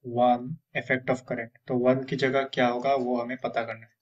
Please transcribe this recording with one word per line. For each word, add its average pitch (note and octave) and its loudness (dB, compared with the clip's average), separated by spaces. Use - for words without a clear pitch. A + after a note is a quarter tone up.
one B2 4
effect B2+ -2
of B2+ 0
current। A#2+ -8
तो B2+ -2
वन B2+ 2
की C3+ -4
जगह C3+ 2
क्या C3 0
होगा B2+ 2
वो B2 0
हमें B2+ -6
पता A#2+ -4
करना A2+ -10
है। - -20